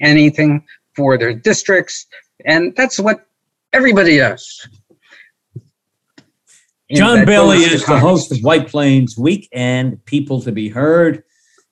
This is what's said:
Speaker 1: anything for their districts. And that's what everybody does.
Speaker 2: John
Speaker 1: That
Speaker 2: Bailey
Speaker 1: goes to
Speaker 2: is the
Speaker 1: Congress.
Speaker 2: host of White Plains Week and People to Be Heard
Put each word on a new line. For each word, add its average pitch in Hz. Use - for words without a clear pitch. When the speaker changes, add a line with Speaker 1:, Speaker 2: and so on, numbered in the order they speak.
Speaker 1:
anything 151
for 135
their 120
districts. 185
And 170
that's 254
what 208
everybody 202
does. 110
Speaker 2:
John 214
Speaker 1:
That 196
Speaker 2:
Bailey 202
Speaker 1:
goes 170
to 165
Speaker 2:
is 139
the -
Speaker 1:
Congress. 147
Speaker 2:
host 180
of 135
White 147
Plains 135
Week 175
and 127
People 139
to 123
Be 107
Heard 156